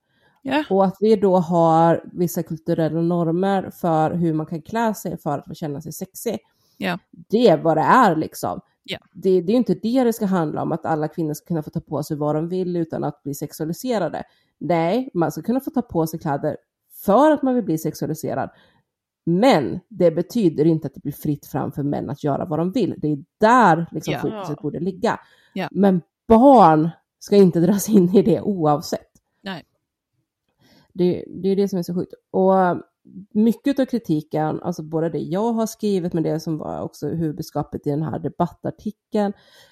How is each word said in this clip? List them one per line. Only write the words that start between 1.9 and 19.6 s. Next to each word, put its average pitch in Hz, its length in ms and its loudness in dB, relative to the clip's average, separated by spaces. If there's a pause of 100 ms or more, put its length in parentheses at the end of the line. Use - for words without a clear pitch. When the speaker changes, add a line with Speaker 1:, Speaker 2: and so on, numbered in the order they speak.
Speaker 2:
vissa 170 300 -4
kulturella 160 580 -2
normer 175 720 -2
för 160 420 0
hur 170 200 0
man 156 120 -6
kan 160 160 -10
klä 226 320 -4
sig 175 240 -10
för 143 220 -6
att - 80 -18
få 180 60 -14
känna 151 280 -10
sig 160 120 -12
sexig. - 440 -8 (420)
Speaker 1:
Ja. 185 200 -6 (120)
Speaker 2:
Det 220 360 2
är 160 100 6
vad 151 200 0
det 156 40 2
är 190 340 6
liksom. - 460 -6 (220)
Speaker 1:
Ja. 190 140 -10 (140)
Speaker 2:
Det, 185 300 0
det 170 100 -2
är - 20 2
ju 247 40 4
inte 202 160 0
det 240 300 0
det 233 100 2
ska 220 120 -6
handla 165 360 -2
om, 131 100 -4
att 160 140 -6
alla 156 220 -2
kvinnor 151 260 -6
ska - 120 -18
kunna 160 180 -4
få - 60 -18
ta 165 120 -8
på 147 220 -6
sig 151 140 -8
vad 147 180 -2
de 165 140 -4
vill 180 260 -4
utan 165 280 -4
att 147 200 -8
bli 143 100 -6
sexualiserade. 170 880 -6 (360)
Nej, 170 540 -2
man 170 180 0
ska 160 100 -8
kunna 240 180 -2
få 294 120 -10
ta 240 100 -2
på 160 260 -2
sig 160 120 -10
kläder 143 380 -4 (480)
för 262 260 6
att 294 120 0
man 262 120 0
vill 240 80 0
bli 160 140 -2
sexualiserad. 147 720 -6 (760)
Men 170 540 2 (100)